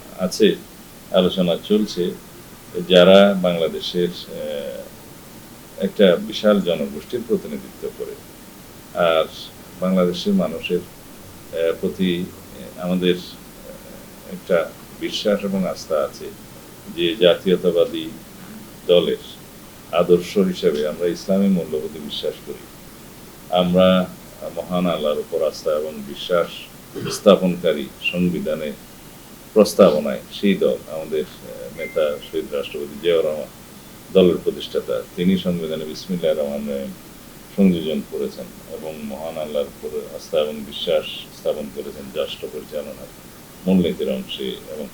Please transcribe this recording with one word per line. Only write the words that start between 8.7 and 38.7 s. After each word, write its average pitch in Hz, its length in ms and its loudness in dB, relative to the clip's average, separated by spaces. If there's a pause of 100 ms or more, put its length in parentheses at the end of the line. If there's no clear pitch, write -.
আর 82 260 4 (560)
বাংলাদেশের 92 520 2
মানুষের, 85 460 0 (760)
এ, 82 280 0
প্রতি 92 440 -2 (520)
আমাদের 90 380 2 (1160)
একটা 87 380 0 (300)
বিশ্বাস 101 440 -2
এবং 98 220 0
আস্থা - 300 -6
আছে 71 340 -4 (680)
যে 85 200 0
জাতীয়তাবাদী 85 920 4 (760)
দলের 87 300 4 (760)
আদর্শ 87 460 2
হিসেবে 87 500 0
আমরা 80 180 -4
ইসলামী 95 420 0
মূল্যবোধে 78 500 -2
বিশ্বাস - 360 -8 (120)
করি। 67 200 -14 (840)
আমরা 90 560 6 (500)
মহান 87 300 -2
আল্লাহর 76 320 0
উপর 78 280 -2
আস্থা 78 260 -2
এবং 76 200 -2 (160)
বিশ্বাস 82 380 -2 (680)
স্থাপনকারী 87 720 4 (260)
সংবিধানের 78 600 -2 (800)
প্রস্তাবনায় 76 680 6 (200)
সেই 98 140 4
দল, 73 220 2 (140)
আমাদের, 78 300 -4
এ, 62 580 -10
নেতা 76 400 0 (140)
শহীদ 73 220 -4
রাষ্ট্রপতি 71 480 -6
জিয়াউর 82 220 4
রহমান, 76 220 -2 (680)
দলের 90 320 8
প্রতিষ্ঠাতা, 71 580 -4 (140)
তিনি 92 220 4
সংবিধানে 80 460 -4
বিসমিল্লাহির 78 540 -2
রহমানির 71 380 -4
রহিম 67 160 -8 (640)
সংযোজন 82 440 4 (100)
করেছেন 67 340 -6 (280)